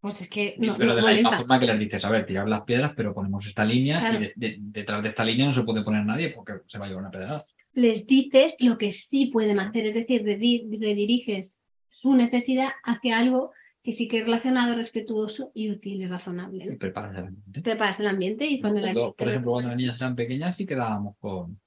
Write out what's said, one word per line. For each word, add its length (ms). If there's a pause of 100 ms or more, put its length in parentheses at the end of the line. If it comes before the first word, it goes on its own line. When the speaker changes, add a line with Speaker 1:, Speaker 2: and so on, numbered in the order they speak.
Speaker 1:
Pues 200
es 80
que 320
Speaker 2:
Sí, 60
Speaker 1:
no, 100
Speaker 2:
pero 140
Speaker 1:
no 60
Speaker 2:
de 60
la 100
misma 180
Speaker 1:
molesta. 80
Speaker 2:
forma 200
que 80
les 120
dices, 260
"A 60
ver, 140
tirar 240
las 140
piedras, 320
pero 180
ponemos 340
esta 180
línea 340
Speaker 1:
Claro. 180
Speaker 2:
y 40
de, 160
de, 240
detrás 420
de 60
esta 160
línea 220
no 60
se 120
puede 180
poner 220
nadie 260
porque 220 (160)
se 100
va 60
a 40
llevar 160
una 60
pedrada". 340 (280)
Speaker 1:
Les 340
dices 540
lo 180
que 140
sí 400
pueden 260
hacer, 280
es 80
decir, 280
redi-, 460 (120)
rediriges 800 (280)
su 260
necesidad 540 (160)
hacia 340
algo 320 (320)
que 100
sí 140
que 120
es 60
relacionado, 520
respetuoso 760
y 180
útil 300
y 40
razonable, 600
¿no? 80
Speaker 2:
Y 20
preparas 400
el 100
ambiente. 360
Speaker 1:
Preparas 380
el 60
ambiente 400
y 140
cuando 200
la 120
Speaker 2:
Cuando, 140
Speaker 1:
gente 120
Speaker 2:
por 80
Speaker 1:
lo 60
Speaker 2:
ejemplo, 200
cuando 160
las 60
Speaker 1:
puede 80
Speaker 2:
niñas 180
eran 160
pequeñas 400
sí 100
quedábamos 520
con 480